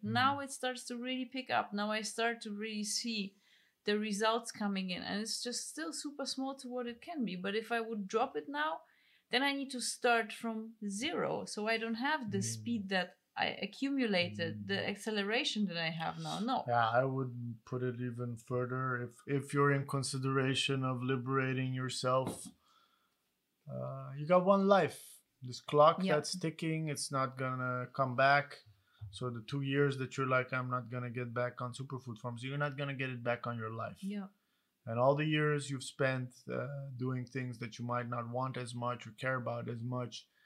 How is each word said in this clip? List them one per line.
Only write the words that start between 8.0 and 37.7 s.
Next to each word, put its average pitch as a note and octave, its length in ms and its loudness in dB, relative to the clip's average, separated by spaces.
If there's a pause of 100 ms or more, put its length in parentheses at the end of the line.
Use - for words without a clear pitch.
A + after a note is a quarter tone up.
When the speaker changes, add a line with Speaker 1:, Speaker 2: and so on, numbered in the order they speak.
Speaker 2:
drop A#3 280 0
it D4 140 -4
now, D4+ 320 -2 (500)
then B3 100 4
I C#4 120 4
need C#4 180 -4
to B3+ 100 -6
start A3+ 520 2
from A3+ 400 -6 (140)
zero. G3 580 0
So G#3 220 -4
I A3+ 100 4
don't A3+ 180 -2 (140)
have C#4+ 220 0
the G3+ 80 0
Speaker 1:
Mm. - 160 -2
Speaker 2:
speed G3 340 -4
that F3+ 260 0 (220)
I - 200 0 (100)
accumulated, G3 1000 0
the G3 140 0
Speaker 1:
Mm. - 120 -2
Speaker 2:
acceleration G#3+ 760 0
that E3+ 100 -4
I E3 140 0
have E3 280 -4
now. D#3+ 200 -4
No. A#3 280 0
Speaker 1:
Yeah, A#2 220 6
I B2 160 6
would C3 280 -2 (320)
put B2+ 180 -4
it B2 180 -2
even A#2+ 340 -4
further. B2+ 480 -2 (200)
If, A#2+ 100 -8 (140)
if C#3 260 0
you're C#3+ 180 6
in C#3 160 2
consideration C3+ 960 2
of C3 180 0
liberating C3 720 0
yourself, C3 760 0 (1200)
uh, C3+ 460 -8
you D3 80 -4
got F3+ 200 8
one G3 220 8
life. F#3 320 6 (420)
This B2+ 200 -12
clock D#3 420 8
Speaker 2:
Yeah. F#3+ 120 4
Speaker 1:
that's D3+ 220 0
ticking, D#3+ 520 -2
it's C#3 220 -4
not C3 260 0
gonna B2+ 560 -2
come B2+ 220 0
back. C#3 420 6 (540)
So B2 180 -6
the A#2+ 120 -6
two C#3 200 -4
years C#3 360 4
that C3 200 -4
you're C3+ 100 0 (100)
like, B2+ 140 0
"I'm B2+ 180 -2
not B2 200 -4
gonna B2 200 -4
get A#2+ 240 -6
back B2 280 -2
on B2 120 -6
superfood B2+ 440 -8
forms," A#2+ 260 -8
you're C#3 140 -4
not C#3+ 200 -2
gonna C#3 180 -4
get C3 140 -4
it B2 140 -6
back A#2+ 240 0
on A#2 100 -4
your A2+ 140 -4
life. A2+ 320 -8
Speaker 2:
Yeah. G3 240 -6 (580)
Speaker 1:
And A2+ 140 -2
all C3+ 160 8
the D3+ 100 2
years D3+ 440 2
you've C3+ 140 -6
spent, C3 460 0 (220)
uh, C#3 460 -4
doing B2+ 280 -2
things B2 340 -6
that A2+ 200 -8